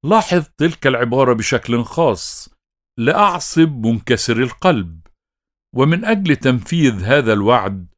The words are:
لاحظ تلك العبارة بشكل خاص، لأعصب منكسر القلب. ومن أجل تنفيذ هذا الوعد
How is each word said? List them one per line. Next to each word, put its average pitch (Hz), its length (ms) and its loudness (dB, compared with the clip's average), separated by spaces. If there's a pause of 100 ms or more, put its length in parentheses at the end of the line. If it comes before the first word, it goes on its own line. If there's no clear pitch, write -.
لاحظ 170 400 2 (120)
تلك 160 300 -2
العبارة 123 460 2
بشكل 117 520 -2
خاص، - 640 -4 (520)
لأعصب 160 840 0
منكسر 117 560 0
القلب. 92 580 -2 (760)
ومن 156 280 2
أجل 196 320 0
تنفيذ 127 680 0
هذا 120 280 2
الوعد 101 540 0 (120)